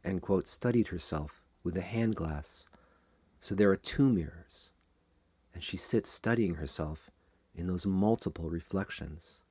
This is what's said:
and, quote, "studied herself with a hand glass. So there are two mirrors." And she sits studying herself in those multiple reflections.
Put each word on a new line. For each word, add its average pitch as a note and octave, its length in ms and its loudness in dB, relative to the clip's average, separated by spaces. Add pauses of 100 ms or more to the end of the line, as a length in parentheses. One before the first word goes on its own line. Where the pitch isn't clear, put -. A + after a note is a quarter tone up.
and, F#2 160 -2
quote, F#2 280 2
"studied A#2+ 400 2
herself D#2 560 -6 (200)
with E2+ 140 -2
a F#2 40 -2
hand A2 340 0
glass. D#2 500 -6 (720)
So - 140 -6
there G2+ 160 6
are F#2+ 80 6
two - 320 4
mirrors." E2 640 -2 (800)
And - 100 -10
she - 140 -6
sits - 320 0
studying A2+ 460 2
herself D#2 560 -6 (420)
in F2 140 -4
those F2+ 180 0
multiple F#2+ 640 2
reflections. E2 1000 -6